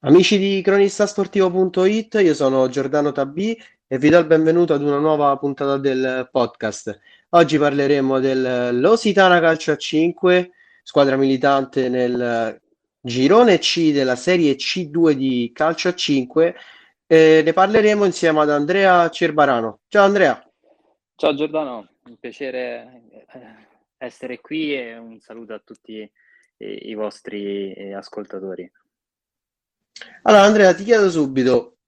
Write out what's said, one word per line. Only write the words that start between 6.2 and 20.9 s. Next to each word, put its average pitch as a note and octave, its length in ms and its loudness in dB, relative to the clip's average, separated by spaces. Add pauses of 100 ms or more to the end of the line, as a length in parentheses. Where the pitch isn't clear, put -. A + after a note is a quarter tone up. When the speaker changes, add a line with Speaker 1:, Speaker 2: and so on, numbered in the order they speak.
Speaker 1:
podcast. A2 720 -6 (300)
Oggi D#3 260 4
parleremo C#3 640 0
del B2+ 580 -2
Lusitana F#3+ 600 4
Calcio D#3+ 320 0
a - 20 0
cinque, F3+ 760 0 (320)
squadra C#3 340 0
militante C3+ 720 0
nel B2 720 -4 (400)
girone E3 560 2
C D#3+ 340 -2
della C3 240 0
Serie D#3+ 400 0
C F3 300 -8
due D3+ 320 0
di B2 360 -4
calcio D#3+ 360 -2
a F3 40 -6
cinque. D3+ 600 -2 (500)
E D#3+ 380 6
ne D#3+ 80 0
parleremo G#3 540 2
insieme E3 340 0
ad D3 120 0
Andrea F3 580 2
Cerbarano. C#3+ 800 -2
Ciao G3+ 160 4
Andrea. F#3+ 360 0 (720)